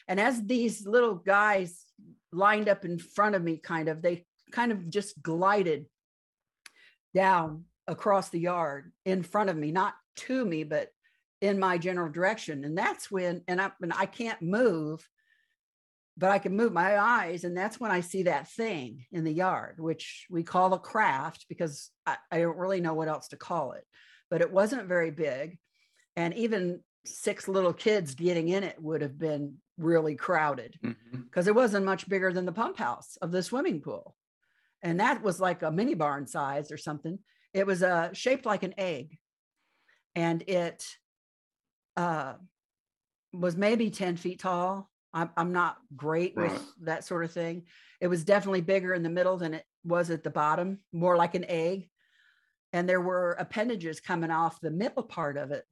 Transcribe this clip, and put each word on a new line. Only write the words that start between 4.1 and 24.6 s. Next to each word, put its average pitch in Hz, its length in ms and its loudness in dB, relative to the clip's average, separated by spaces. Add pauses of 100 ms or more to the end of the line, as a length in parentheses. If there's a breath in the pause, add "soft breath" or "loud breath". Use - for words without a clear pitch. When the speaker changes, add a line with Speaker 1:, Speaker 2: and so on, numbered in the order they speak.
Speaker 1:
kind 240 200 0
of 180 180 -4
just 202 320 -4
glided 170 680 2 (1300 loud breath)
down 170 520 2 (220)
across 190 420 2
the 170 100 -2
yard 165 540 -2 (120)
in 190 180 0
front 208 260 2
of 170 80 0
me, 151 140 -2
not 190 240 0 (220)
to 254 260 -2
me, 160 200 -2
but 151 280 -4 (500)
in 196 180 2
my 185 180 2
general 175 340 -2
direction. 170 540 -2
And 151 120 -4
that's 339 340 -4
when, 175 360 -2
and 180 140 0
I, 196 100 0 (100)
and 170 120 -4
I 151 120 0
can't 226 360 -6
move, 165 680 0 (1080)
but 190 140 4
I 196 80 4
can 190 160 -2
move 220 180 2
my 190 260 2
eyes. 196 440 2
And 175 140 -4
that's 208 220 -4
when 220 120 -2
I 180 100 2
see 180 220 -4
that 165 260 0
thing 143 640 -6
in 170 120 -4
the 160 100 -2
yard, 165 460 -2
which - 500 -8
we 170 140 -2
call 185 300 4
a 180 60 0
craft 160 680 -2
because 165 420 -6 (140)
I, 147 120 -2 (140)
I 170 80 0
don't 170 180 0
really 185 240 -2
know 165 140 0
what 160 140 0
else 151 200 -6
to 139 80 -16
call 160 360 -4
it, - 120 -16 (440 soft breath)
but 165 120 2
it 170 100 4
wasn't 208 360 2